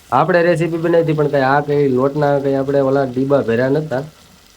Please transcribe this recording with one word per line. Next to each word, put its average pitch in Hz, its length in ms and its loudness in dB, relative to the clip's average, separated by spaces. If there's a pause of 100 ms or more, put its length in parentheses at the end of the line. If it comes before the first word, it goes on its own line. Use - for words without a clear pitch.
(120)
આપણે 160 300 2
રેસીપી 170 360 0
બનાવી 170 260 2
હતી 156 100 0
પણ 151 140 0
કઈ 143 140 0
આ 139 200 2
કઈ 147 260 0
લોટના 139 520 0
કઈ 139 140 -2
આપણે 139 280 0
ઓલા 135 240 0
ડીબા 131 360 0
ભર્યા 117 280 0
નતા. 147 340 -2 (540)